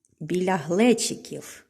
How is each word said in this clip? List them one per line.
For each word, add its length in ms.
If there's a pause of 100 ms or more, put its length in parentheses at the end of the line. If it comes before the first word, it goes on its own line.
(200)
Біля 360
глечиків. 1160